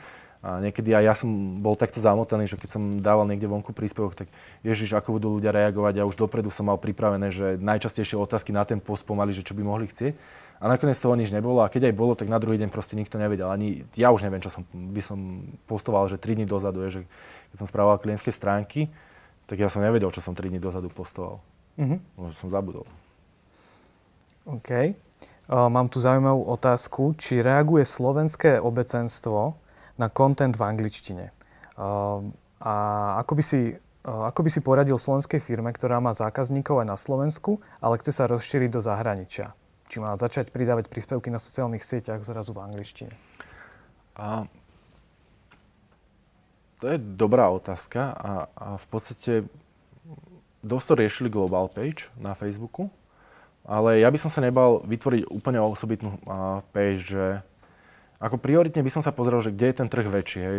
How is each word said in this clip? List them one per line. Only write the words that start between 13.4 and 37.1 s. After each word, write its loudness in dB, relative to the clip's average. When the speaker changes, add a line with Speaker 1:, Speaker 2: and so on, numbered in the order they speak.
Speaker 1:
Ani -4
ja 8
už 2
neviem, -2
čo -10
som, -12
by -8
som -10
postoval, 2
že -4
tri -2
dni -2
dozadu, -2
je, -6
že -8
keď -20
som -8
spravoval 4
klientské -4
stránky, -2
tak -6
ja 4
som -2
nevedel, 4
čo -10
som -8
tri -8
dni -6
dozadu -6
postoval. -12
Speaker 2:
Mhm. 0
Speaker 1:
Lebo -10
som -10
zabudol. -4
Speaker 2:
OK. -2
A, 6
mám 2
tu -4
zaujímavú 4
otázku. 0
Či 0
reaguje 6
slovenské 2
obecenstvo 0
na 0
content 4
v -2
angličtine? -6
A, -4
a -4
ako -2
by 2
si, 0
a, -4
ako -2
by 2
si 0
poradil 4
slovenskej 0
firme, -4
ktorá 0
má 0
zákazníkov -2
aj -6
na -4
Slovensku, -2